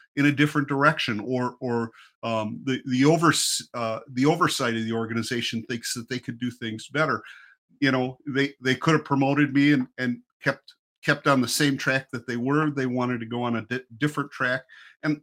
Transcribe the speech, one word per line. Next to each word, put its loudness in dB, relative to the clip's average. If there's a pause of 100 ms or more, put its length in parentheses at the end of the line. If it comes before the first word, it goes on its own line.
(160)
in 2
a 4
different 0
direction 2
or, -4
or, -2 (320)
um, -4
the, -2
the 2
overs-, 4
uh, -4 (140)
the 2
oversight 2
of -2
the -4
organization -4
thinks -6
that -10
they -6
could -10
do -4
things -10
better. -2 (600)
You 4
know, 0
they, -2
they 2
could 2
have 2
promoted 2
me 6
and, 2 (120)
and -4 (200)
kept, -4 (300)
kept 0
on 4
the 0
same 2
track -2
that -8
they -6
were. 0
They -2
wanted -2
to -10
go -4
on 0
a -4
di-, -6 (140)
different -2
track, -4 (400)
and, -2